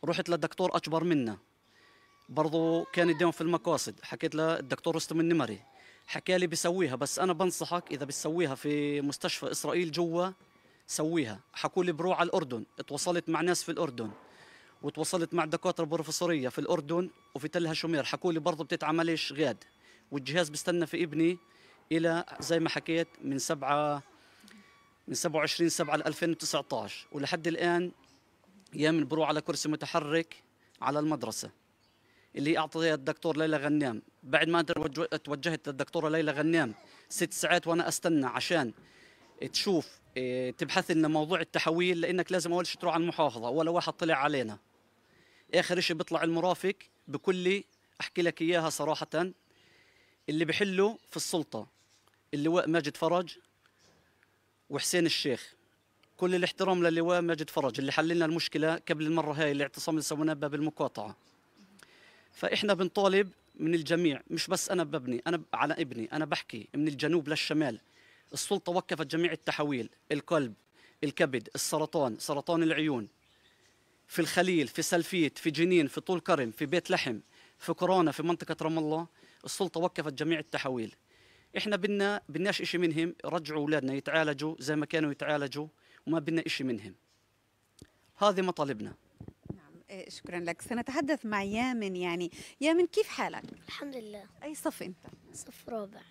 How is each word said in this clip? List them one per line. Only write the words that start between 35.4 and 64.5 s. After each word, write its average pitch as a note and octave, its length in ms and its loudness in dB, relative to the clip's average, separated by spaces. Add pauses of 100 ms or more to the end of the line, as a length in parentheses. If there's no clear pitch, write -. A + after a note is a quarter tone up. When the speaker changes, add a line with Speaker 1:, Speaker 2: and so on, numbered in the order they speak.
Speaker 1:
للدكتورة D3 420 -2
ليلى D#3 220 2
غنام D3+ 420 4 (360)
ست - 240 -2
ساعات E3+ 340 2
وأنا E3 200 2
أستنى D#3+ 380 2
عشان B2 480 0 (800)
تشوف، - 460 0 (180)
إيه، B2+ 340 -2
تبحث F3 400 0
لنا D#3+ 160 4
موضوع D#3 340 0
التحويل، E3+ 600 2
لأنك F3 300 0
لازم E3+ 220 0
أول F3 140 0
شيء - 140 -8
تروح E3+ 120 2
على E3 80 2
المحافظة، C3 480 0
ولا D#3+ 220 2
واحد E3 220 0
طلع E3 220 2
علينا. C3+ 420 0 (960)
آخر F3+ 260 2
شيء E3+ 160 0
بيطلع D3+ 280 0
المرافق E3+ 500 0 (340)
بكل D3 280 0
لي، F#3 280 2 (380)
أحكي - 200 -4
لك E3+ 200 2
إياها E3 280 2
صراحة، D#3 640 -2 (960)
اللي D#3 160 0
بحله G3 520 2 (120)
في - 80 -8
السلطة D3 500 -4 (640)
اللواء D#3+ 360 2
ماجد D#3 280 0
فرج E3+ 400 0 (1300)
وحسين E3+ 360 2
الشيخ، - 480 0 (640)
كل F3+ 180 2
الاحترام F3+ 520 2
للواء E3+ 340 4
ماجد D#3+ 280 -2
فرج C#3 300 0
اللي C#3 120 -2
حل D#3+ 160 2
لنا E3+ 180 2
المشكلة D#3+ 500 0 (140)
قبل D#3 160 -2
المرة D#3 280 0
هاي، D3+ 180 0
الاعتصام C#3+ 440 -2
اللي D3+ 80 -2
سويناه D#3 300 0
باب C#3+ 200 -4
المقاطعة. D3 640 -4 (1120)
فإحنا G3+ 420 0
بنطالب G3 580 2 (240)
من D#3+ 200 0
الجميع، D#3+ 540 2
مش D#3+ 180 -4
بس F3 220 -2